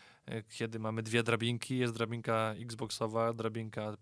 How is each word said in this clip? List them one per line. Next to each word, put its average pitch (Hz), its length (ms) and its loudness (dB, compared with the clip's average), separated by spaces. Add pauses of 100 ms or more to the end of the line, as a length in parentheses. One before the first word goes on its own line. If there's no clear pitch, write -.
(260)
e, 113 160 -6
kiedy 113 360 -4
mamy 110 240 0
dwie 113 200 4
drabinki. 117 560 2
Jest 120 160 2
drabinka 113 640 0
Xboxowa, 113 760 0
drabinka 110 680 -4